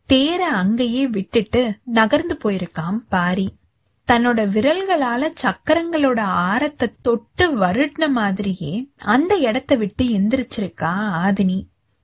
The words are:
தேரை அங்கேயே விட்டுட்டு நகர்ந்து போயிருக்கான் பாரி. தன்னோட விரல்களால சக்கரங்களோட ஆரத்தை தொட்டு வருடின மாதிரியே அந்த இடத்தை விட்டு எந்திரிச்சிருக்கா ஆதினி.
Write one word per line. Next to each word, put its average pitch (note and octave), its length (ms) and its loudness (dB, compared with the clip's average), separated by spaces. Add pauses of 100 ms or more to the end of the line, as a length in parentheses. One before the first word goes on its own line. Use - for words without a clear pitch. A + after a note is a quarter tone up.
தேரை D#4 400 2
அங்கேயே A#3 600 0
விட்டுட்டு A3+ 680 -2 (100)
நகர்ந்து C4+ 600 0
போயிருக்கான் F3+ 540 -4 (100)
பாரி. F#3 440 0 (600)
தன்னோட A#3+ 260 2 (100)
விரல்களால C#4+ 840 0 (120)
சக்கரங்களோட D4+ 800 0
ஆரத்தை G3+ 720 -2 (100)
தொட்டு B3+ 560 0
வருடின C#4+ 500 0
மாதிரியே G3 880 -2
அந்த D#4+ 400 2
இடத்தை C4 400 0
விட்டு A3 280 -2
எந்திரிச்சிருக்கா G#3 840 -2 (260)
ஆதினி. F#3+ 460 0 (420)